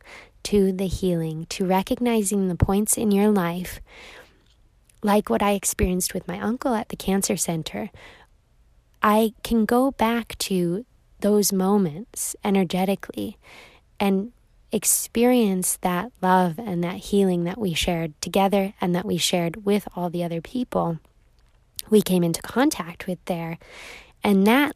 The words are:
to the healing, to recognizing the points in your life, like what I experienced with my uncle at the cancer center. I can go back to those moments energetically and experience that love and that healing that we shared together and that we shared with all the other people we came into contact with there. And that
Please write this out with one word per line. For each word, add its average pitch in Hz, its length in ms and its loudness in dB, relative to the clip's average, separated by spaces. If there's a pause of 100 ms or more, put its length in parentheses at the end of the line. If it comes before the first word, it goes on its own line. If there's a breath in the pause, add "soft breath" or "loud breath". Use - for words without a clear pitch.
(440 loud breath)
to 190 280 2
the 190 160 -2
healing, 165 600 -2
to - 180 -4
recognizing 202 840 0
the 175 80 -2
points 202 420 2
in 226 140 0
your 202 180 4
life, 180 520 -2 (1200 loud breath)
like 208 260 2
what 226 140 0
I 202 80 2
experienced 185 640 -2
with 180 140 -8
my 180 120 -8
uncle 233 340 -2
at 220 160 -4
the - 60 -12
cancer 196 400 0
center. 175 540 -6 (1120 loud breath)
I 214 300 2 (100)
can 226 220 0
go 254 260 2
back 226 480 -2
to 180 460 -2 (340)
those 208 320 2
moments 190 920 -2
energetically 196 960 -2 (600 loud breath)
and 196 320 0 (400)
experience 214 1080 2
that 180 300 -2 (100)
love 185 360 4
and 185 260 -4
that 170 120 -4
healing 190 480 2
that 175 140 -4
we 202 160 -2
shared 165 460 -2
together 196 640 2
and 175 140 0
that 180 100 -2
we 185 100 -2
shared 170 480 -2
with 202 320 0
all 175 140 -4
the 175 140 -4
other 165 180 -6
people 170 560 -4 (920)
we 214 120 6
came 180 220 2
into 170 180 -2
contact 202 640 -2
with 180 200 -8
there. 165 340 -6 (640 loud breath)
And 196 240 4
that 269 280 4